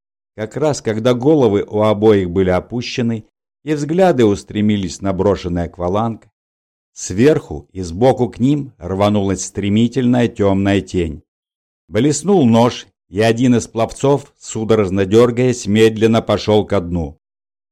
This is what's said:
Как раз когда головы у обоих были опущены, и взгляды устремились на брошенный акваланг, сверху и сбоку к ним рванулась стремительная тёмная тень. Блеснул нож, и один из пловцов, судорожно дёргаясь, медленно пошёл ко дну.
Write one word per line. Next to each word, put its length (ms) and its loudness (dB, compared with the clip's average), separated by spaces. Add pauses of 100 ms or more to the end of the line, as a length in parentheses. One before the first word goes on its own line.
(360)
Как 200 -10
раз 260 -2
когда 320 0
головы 480 2
у 200 -4
обоих 480 2
были 200 0
опущены, 760 -4 (380)
и 100 -4
взгляды 500 2
устремились 760 -2
на 120 -2
брошенный 520 -2
акваланг, 640 -6 (640)
сверху 800 -2
и 100 -10
сбоку 460 0
к 120 -10
ним 380 0
рванулась 680 -2
стремительная 800 0
тёмная 540 0
тень. 420 -6 (640)
Блеснул 580 0
нож, 420 2 (220)
и 120 -4
один 340 2
из 140 -2
пловцов, 720 -2
судорожно 680 -2
дёргаясь, 600 2
медленно 560 2
пошёл 440 0
ко 140 -2
дну. 380 -6 (540)